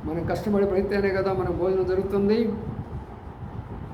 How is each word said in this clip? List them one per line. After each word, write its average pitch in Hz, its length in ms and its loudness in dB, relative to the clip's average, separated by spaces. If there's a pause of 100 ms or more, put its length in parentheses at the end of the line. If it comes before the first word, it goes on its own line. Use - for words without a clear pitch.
(100)
మనం 165 160 -2
కష్టపడి 202 400 2
పడితేనే 196 440 2
కదా 190 220 2
మనకు 180 200 0
భోజనం 185 320 2
జరుగుతుంది. 202 680 2 (1400)